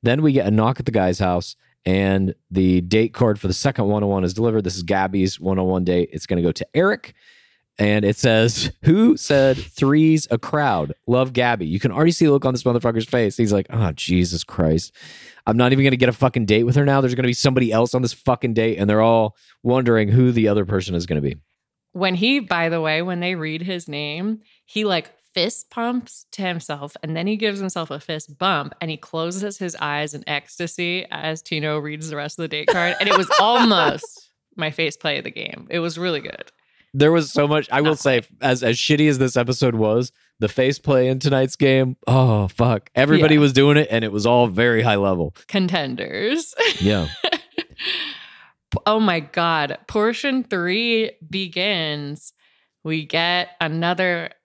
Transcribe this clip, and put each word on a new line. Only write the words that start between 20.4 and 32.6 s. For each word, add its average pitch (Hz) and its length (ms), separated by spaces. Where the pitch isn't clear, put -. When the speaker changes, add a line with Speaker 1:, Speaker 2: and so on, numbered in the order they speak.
Speaker 1:
other 101 180
person 92 300
is 85 120
gonna 80 140
be. 69 140
Speaker 2:
When 185 240
he, 233 240
by 175 300
the 165 120
way, 156 220
when 180 160
they 180 160
read 156 280
his 180 260
name, 160 540
he, 214 200
like, 180 260
fist 175 360
pumps 233 600
to - 120
himself, 156 600
and 160 140
then 170 100
he 214 100
gives 208 220
himself 180 320
a 143 80
fist 151 400
bump, 151 420
and 165 80
he 156 80
closes 180 640
his 175 220
eyes 147 340
in 147 140
ecstasy 175 840
as 160 320
Tino 151 380
reads 151 280
the 156 80
rest 147 220
of 165 60
the 156 40
date 151 200